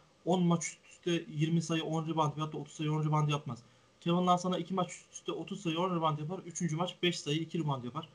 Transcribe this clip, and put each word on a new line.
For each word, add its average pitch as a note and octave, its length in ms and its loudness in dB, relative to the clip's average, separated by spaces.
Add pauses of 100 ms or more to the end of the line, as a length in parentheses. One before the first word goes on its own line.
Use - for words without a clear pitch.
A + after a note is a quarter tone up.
(240)
on F3+ 180 4
maç E3+ 220 4
üst - 140 -10 (120)
üste E3+ 340 -2 (100)
yirmi D#3+ 280 2
sayı, D#3+ 220 -2
on D#3 240 -2
rebound D3+ 280 2
veyahut D#3 180 -4
da - 40 -6
otuz C#3+ 140 -10
sayı, D3+ 200 -2
on D#3 120 0
rebound D3+ 240 2
yapmaz. C#3+ 300 -2 (420)
Kevin F3 260 2
Love F3+ 120 6
sana F3+ 200 0
iki E3+ 160 -4
maç F3 160 0
üst - 220 -18
üste - 200 -8
otuz E3 280 -6
sayı, E3 200 0
on F3+ 160 0
rebound D#3 220 2
yapar. D#3+ 280 -6
Üçüncü E3 300 -2
maç F3 260 -2
beş F3 180 0
sayı, D3 180 0
iki D#3+ 200 -4
rebound C#3+ 260 -2
yapar. C#3+ 300 -8